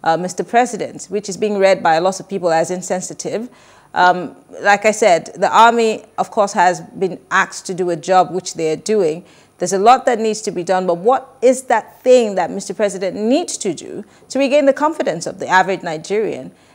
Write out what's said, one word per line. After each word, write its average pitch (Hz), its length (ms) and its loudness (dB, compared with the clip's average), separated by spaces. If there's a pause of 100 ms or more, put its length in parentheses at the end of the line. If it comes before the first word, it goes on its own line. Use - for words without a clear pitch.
uh, 160 140 0
Mister 180 260 -6
President, 226 680 -2
which 202 180 -6
is 180 80 -8
being 208 220 -2
read 190 240 4
by 165 120 2
a 165 60 2
lot 190 180 0
of 190 100 -14
people 180 220 -2
as 165 220 0
insensitive. 185 760 -8 (460)
Um, 180 400 2 (260)
like 202 240 2
I 220 60 4
said, 190 460 2
the 185 200 0
army, 226 460 4 (160)
of - 140 -4
course, 202 220 0
has 180 260 2
been 175 400 -6 (100)
asked 185 360 -2
to 190 80 -8
do 175 160 -2
a 170 60 -2
job 180 360 2
which 180 220 -8
they 156 180 -2
are 156 40 -2
doing. 180 480 -2 (340)
There's 180 140 -4
a 196 60 0
lot 247 280 6
that 240 120 0
needs 214 240 -2
to 208 80 -6
be 170 140 -6
done, 185 240 0
but 170 80 0
what 214 320 0 (120)
is 254 240 2
that - 380 -2
thing 240 320 4
that 175 160 -2
Mister 190 240 -8
President 190 420 -2
needs 247 420 -2
to 190 140 -4
do - 320 -12 (260)
to 254 100 -4
regain 277 260 2
the 269 60 4
confidence 262 540 -2
of - 120 -10
the - 80 -8
average 185 380 2
Nigerian, 160 640 -6 (240)